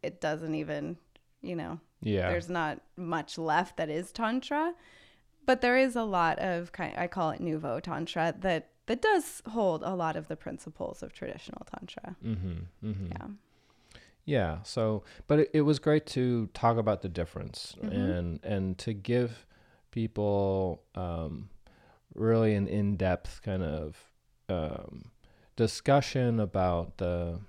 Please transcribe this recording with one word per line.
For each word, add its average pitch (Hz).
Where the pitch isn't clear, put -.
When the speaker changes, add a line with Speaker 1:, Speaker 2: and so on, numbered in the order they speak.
Speaker 1:
it -
doesn't 156
even, 151
you 180
know, 160
Speaker 2:
Yeah. 98
Speaker 1:
there's 175
not 165
much 165
left 160
that 160
is 165
Tantra. 262
But 254
there 247
is 262
a 233
lot 175
of, 175
ki-, -
I 175
call 170
it -
Nouveau 156
Tantra, 165
that, 170
that 247
does 415
hold 226
a 190
lot 160
of 160
the 160
principles -
of -
traditional -
Tantra. -
Speaker 2:
Mm-hmm, 90
mm-hmm. 98
Speaker 1:
Yeah. -
Speaker 2:
Yeah. 98
So, 110
but 151
it, 151
it 156
was 147
great 151
to 123
talk 117
about 107
the 95
difference -
Speaker 1:
Mm-hmm. -
Speaker 2:
and, 87
and 95
to -
give 117
people, 101
um, 82
really 113
an 101
in-depth 95
kind 92
of, 78
um, -
discussion 123
about 90
the, 87